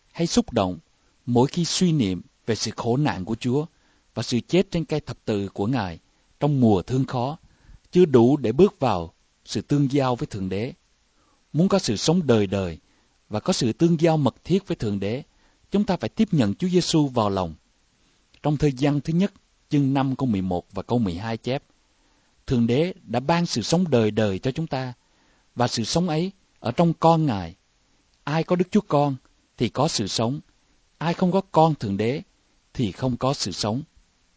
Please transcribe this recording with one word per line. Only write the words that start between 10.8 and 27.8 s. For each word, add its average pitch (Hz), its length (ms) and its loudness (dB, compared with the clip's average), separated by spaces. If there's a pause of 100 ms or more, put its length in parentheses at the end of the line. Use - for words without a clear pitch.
Muốn 170 160 2
có 196 100 2
sự 117 180 -2
sống 165 300 0
đời 113 200 4
đời 92 320 -4 (500)
và 104 120 -6
có 180 120 -2
sự 117 200 0
tương 165 280 2
giao 160 160 4
mật 135 280 -2
thiết 185 240 -2
với 170 80 -4
Thượng 101 240 -6
Đế, 107 220 -6 (480)
chúng 202 140 0
ta 185 120 0
phải 110 120 -6
tiếp 220 240 -2
nhận 107 220 2
Chúa 185 140 -4
Giêsu 170 380 2
vào 120 240 0
lòng. 90 240 -2 (880)
Trong 147 140 0
Thơ 147 200 0
Giăng 143 240 0
thứ - 120 -4
nhất, 180 200 0 (380)
chương 139 240 2
năm 135 220 0
câu 139 100 -2
mười 101 160 0
một 90 300 -4
và 95 100 -8
câu 120 160 -2
mười 98 160 0
hai 113 220 -6
chép, 123 260 -6 (840)
"Thượng 117 200 2
Đế 151 360 0
đã 113 180 -6
ban 170 260 0
sự 120 160 -4
sống 170 280 0
đời 117 200 4
đời 107 280 0
cho 131 120 -4
chúng 160 160 -4
ta, 131 260 -8 (600)
và 123 140 0
sự 117 160 -4
sống 170 240 -2
ấy 165 240 -2 (280)
ở 120 120 -4
trong 170 280 4
con 160 260 4
Ngài. 92 280 -4 (720)